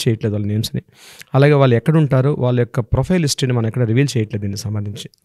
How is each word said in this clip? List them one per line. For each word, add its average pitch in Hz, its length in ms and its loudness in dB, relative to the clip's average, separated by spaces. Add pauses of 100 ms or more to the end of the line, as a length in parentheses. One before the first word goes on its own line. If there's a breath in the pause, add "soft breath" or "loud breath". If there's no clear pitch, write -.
చేయట్లేదు 107 280 -2
వాళ్ళ 101 120 -4
నేమ్స్ని. 107 340 -4 (540 loud breath)
అలాగే 143 180 6
వాళ్ళు 135 220 4
ఎక్కడ 156 220 2
ఉంటారో 139 420 2
వాళ్ళ 123 200 0
యొక్క 120 200 -4
ప్రొఫైల్ 135 420 0
హిస్టరీని 135 320 -2
మనం 113 140 0
ఎక్కడ 123 160 -2
రివీల్ 120 240 2 (100)
చేయట్లేదు 107 240 -4
దీనికి 101 180 -6
సంబంధించి 104 500 -8 (160)